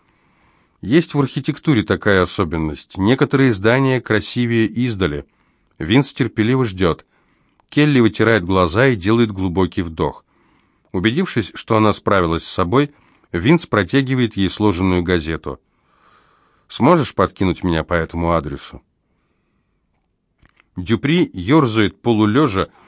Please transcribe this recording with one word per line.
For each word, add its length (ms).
Есть 320
в 60
архитектуре 640
такая 400
особенность. 760
Некоторые 540
здания 480
красивее 680
издали. 580
Винс 340
терпеливо 500
ждёт. 420
Келли 300
вытирает 460
глаза 420
и 80
делает 360
глубокий 500
вдох. 440
Убедившись, 600
что 200
она 160
справилась 540
с 60
собой, 420
Винс 320
протягивает 720
ей 120
сложенную 540
газету. 560
"Сможешь 440
подкинуть 520
меня 180
по 100
этому 380
адресу?" 500
Дюпри 560
ёрзает 680
полулёжа, 680